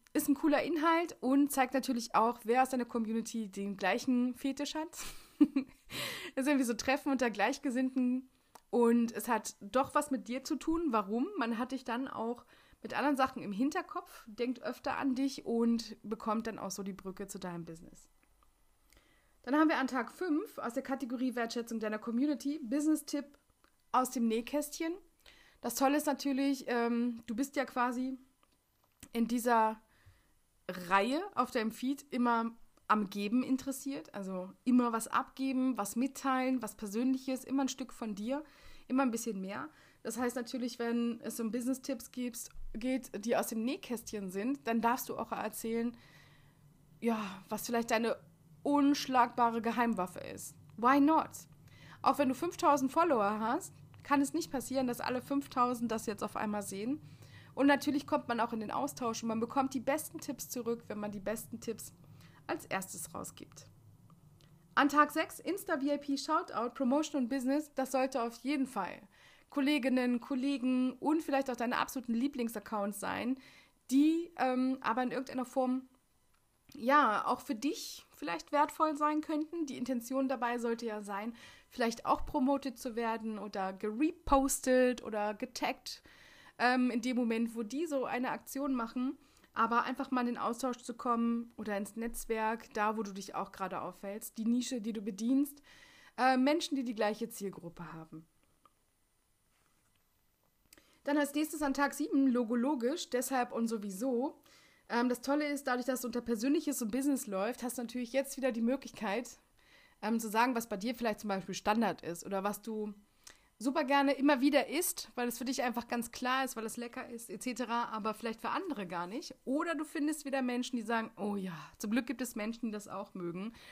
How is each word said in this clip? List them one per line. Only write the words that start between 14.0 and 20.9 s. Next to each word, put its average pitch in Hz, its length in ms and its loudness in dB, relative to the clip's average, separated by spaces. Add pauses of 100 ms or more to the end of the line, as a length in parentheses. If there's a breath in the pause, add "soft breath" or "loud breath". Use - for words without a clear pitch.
denkt 240 360 -4
öfter - 340 -4
an 269 180 0
dich 269 300 -2
und 233 580 2
bekommt 220 440 -2
dann 214 120 -6
auch 190 120 -6
so 196 120 -8
die 196 100 -6
Brücke 190 340 -10
zu 196 120 -10
deinem 175 240 -8
Business. 165 460 -18 (1300 soft breath)
Dann 254 120 2
haben 311 140 8
wir 320 80 4
an 262 100 2
Tag 240 240 -2
fünf 359 460 -2
aus 233 160 -6
der 269 100 -2
Kategorie 254 520 -4